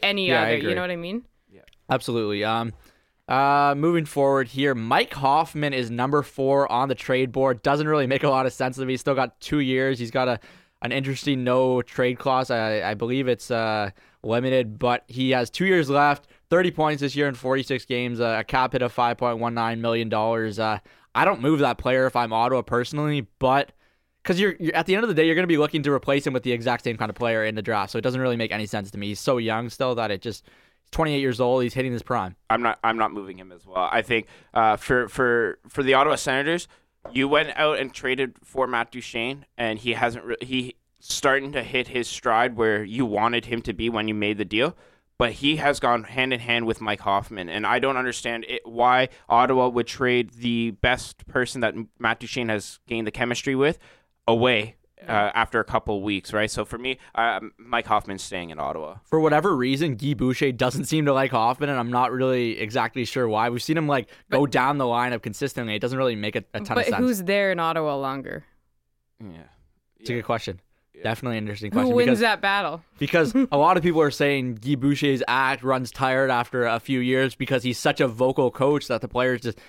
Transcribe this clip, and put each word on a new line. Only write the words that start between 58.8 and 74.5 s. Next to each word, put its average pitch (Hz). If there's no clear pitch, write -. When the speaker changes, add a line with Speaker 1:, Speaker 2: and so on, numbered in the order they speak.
Speaker 2:
For 160
whatever 156
reason, 135
Guy 135
Boucher 127
doesn't 127
seem 156
to 143
like 135
Hoffman, 127
and 135
I'm 120
not 123
really 127
exactly 113
sure 123
why. 110
We've 120
seen 156
him, 160
like, 135
go 127
Speaker 1:
But 143
Speaker 2:
down 139
the 135
lineup 120
consistently. 117
It -
doesn't 123
really 127
make 104
a, -
a 113
ton 104
Speaker 1:
But 247
Speaker 2:
of 240
sense. 214
Speaker 1:
who's 233
there 196
in 175
Ottawa 160
longer? 135
Speaker 3:
Yeah. 107
Speaker 2:
It's 110
a -
Speaker 3:
Yeah. 120
Speaker 2:
good 113
question. 110
Speaker 3:
Yeah. 80
Speaker 2:
Definitely 113
an 107
interesting 104
Speaker 1:
Who 220
Speaker 2:
question 254
Speaker 1:
wins 240
Speaker 2:
because, 240
Speaker 1:
that 220
battle? 190
Speaker 2:
because 147
Speaker 1:
<laughs> 262
Speaker 2:
a 143
lot 170
of 165
people 160
are 147
saying 135